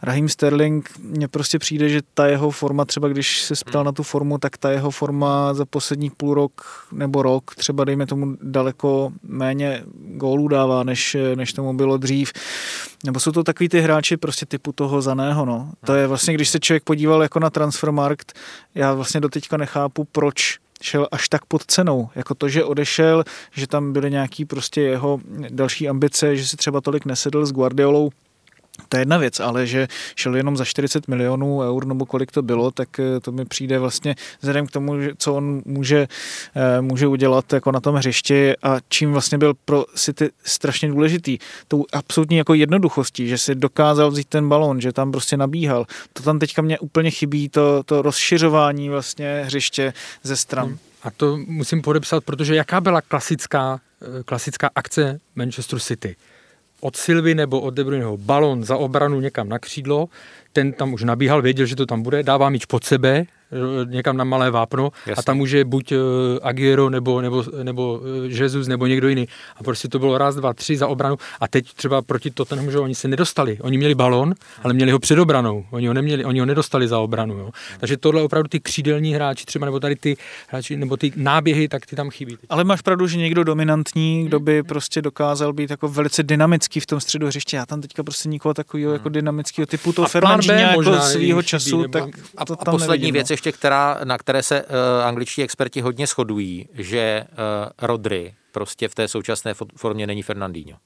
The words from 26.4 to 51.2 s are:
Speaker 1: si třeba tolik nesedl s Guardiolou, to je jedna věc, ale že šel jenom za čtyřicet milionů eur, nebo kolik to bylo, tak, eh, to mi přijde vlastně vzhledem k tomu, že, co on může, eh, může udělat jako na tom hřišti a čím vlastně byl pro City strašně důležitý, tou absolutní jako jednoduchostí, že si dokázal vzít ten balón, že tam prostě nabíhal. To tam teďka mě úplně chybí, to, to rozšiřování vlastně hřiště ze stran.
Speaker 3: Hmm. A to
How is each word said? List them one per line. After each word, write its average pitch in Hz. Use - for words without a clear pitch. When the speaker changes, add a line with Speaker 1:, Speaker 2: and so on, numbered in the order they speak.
Speaker 1:
si 147
třeba 139
tolik 143
nesedl 143
s 143
Guardiolou, 139
to 127
je 131
jedna 147
věc, 139
ale 120
že 131
šel 127
jenom 139
za 131
čtyřicet 143
milionů 135
eur, 127
nebo 131
kolik 131
to 147
bylo, 120
tak, -
eh, 131
to 123
mi 127
přijde 131
vlastně 131
vzhledem 139
k -
tomu, 143
že, 139
co 143
on 143
může, 139
eh, 127
může 131
udělat 131
jako 135
na 131
tom 147
hřišti 139
a 135
čím 147
vlastně 143
byl 147
pro 143
City 151
strašně -
důležitý, 147
tou 143
absolutní 156
jako 160
jednoduchostí, 151
že 123
si 135
dokázal 147
vzít 143
ten 151
balón, 147
že 123
tam 135
prostě 135
nabíhal. 139
To 135
tam 151
teďka 156
mě 156
úplně 160
chybí, 143
to, 143
to 147
rozšiřování 147
vlastně 143
hřiště 135
ze 135
stran. 131
Speaker 3:
Hmm. 139
A 113
to 147